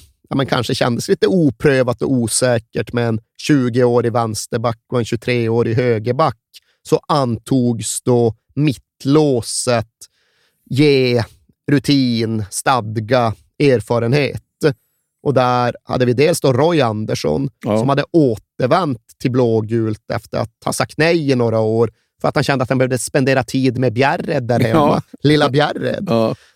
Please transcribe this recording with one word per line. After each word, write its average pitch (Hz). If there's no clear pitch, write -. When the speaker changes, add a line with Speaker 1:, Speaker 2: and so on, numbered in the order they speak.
Speaker 1:
ja, 143
men 135
kanske 123
kändes 123
lite 196
oprövat 135
och 147
osäkert 123
med 120
en 113
tjugoårig 123
vänsterback 113
och 127
en 117
tjugotreårig 117
högerback, 123
så 156
antogs 120
då 120
mittlåset 135
ge 131
rutin, 120
stadga, 113
erfarenhet. 123
Och -
där 123
hade 127
vi 123
dels 151
då 139
Roy 151
Andersson 123
Speaker 2:
Ja. 107
Speaker 1:
som 127
hade 139
återvänt 139
till 131
blågult 113
efter -
att 117
ha -
sagt -
nej 160
i 131
några 117
år 113
för 147
att -
han 151
kände 135
att 120
han 135
behövde 131
spendera 131
tid 131
med 123
Bjärred 139
där 117
hemma. 147
Speaker 2:
Ja. -
Speaker 1:
Lilla 147
Bjärred. 131
Speaker 2:
Ja. 113